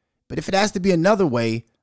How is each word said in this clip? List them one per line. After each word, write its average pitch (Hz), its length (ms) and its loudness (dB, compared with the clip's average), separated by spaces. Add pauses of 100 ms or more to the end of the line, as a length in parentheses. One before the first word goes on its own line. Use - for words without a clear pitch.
(260)
But - 120 -10
if 165 100 -8
it 190 60 -4
has 202 180 0
to 196 80 -6
be 190 100 0
another 185 360 2
way, 117 380 -2 (180)